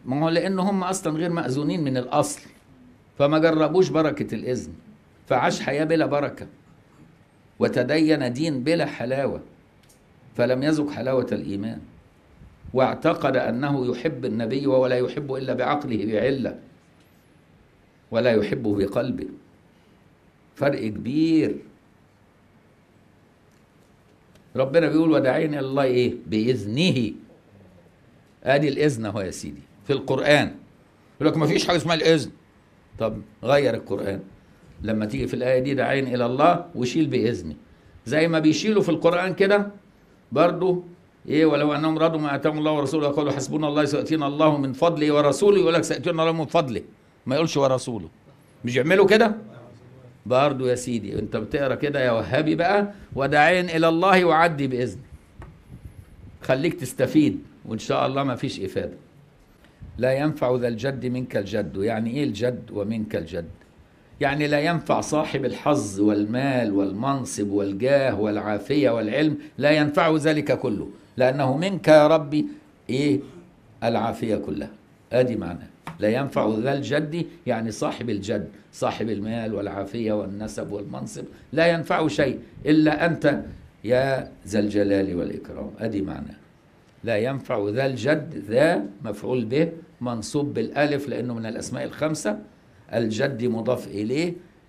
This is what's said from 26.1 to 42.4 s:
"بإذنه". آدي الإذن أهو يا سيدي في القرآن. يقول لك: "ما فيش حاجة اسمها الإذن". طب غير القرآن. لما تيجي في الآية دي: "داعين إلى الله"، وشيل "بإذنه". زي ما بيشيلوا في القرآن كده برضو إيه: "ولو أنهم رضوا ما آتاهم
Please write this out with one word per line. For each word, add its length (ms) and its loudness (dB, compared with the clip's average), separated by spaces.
"بإذنه". 840 0
آدي 240 2
الإذن 380 0
أهو 140 -4
يا 100 -4
سيدي 300 -12
في 80 0
القرآن. 600 2
يقول 120 2
لك: 40 -2
"ما 100 2
فيش 200 0
حاجة 100 2
اسمها 180 0
الإذن". 360 4
طب 220 -2
غير 300 4
القرآن. 460 -4
لما 240 -2
تيجي 200 -4
في 80 -6
الآية 240 2
دي: 160 0
"داعين 400 0
إلى 120 0
الله"، 480 2
وشيل 320 0
"بإذنه". 480 -2
زي 220 2
ما 100 0
بيشيلوا 440 2
في 60 -2
القرآن 460 2
كده 360 2
برضو 520 2
إيه: 180 4
"ولو 260 2
أنهم 260 0
رضوا 220 2
ما 140 -2
آتاهم 240 0